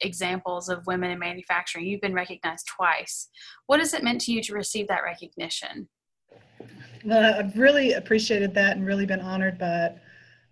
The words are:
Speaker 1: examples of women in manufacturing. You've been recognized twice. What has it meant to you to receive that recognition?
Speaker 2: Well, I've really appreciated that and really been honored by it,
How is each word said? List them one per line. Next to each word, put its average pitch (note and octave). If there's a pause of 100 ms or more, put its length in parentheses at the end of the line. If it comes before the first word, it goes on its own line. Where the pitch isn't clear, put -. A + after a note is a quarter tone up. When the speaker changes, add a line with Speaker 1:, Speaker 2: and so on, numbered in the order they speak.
Speaker 1:
examples F3+
of F3
women F3+
in F3+
manufacturing. F3
You've G3+
been F#3+
recognized F3+
twice. - (380)
What C#4+
has D#4+
it -
meant A#3+
to A#3
you A3+
to G#3
receive G#3
that F#3
recognition? - (1160)
Speaker 2:
Well, G#3+
I've G3+
really C4+
appreciated G#3+
that G3
and F#3+
really G3
been F#3+
honored F#3
by E3+
it, - (540)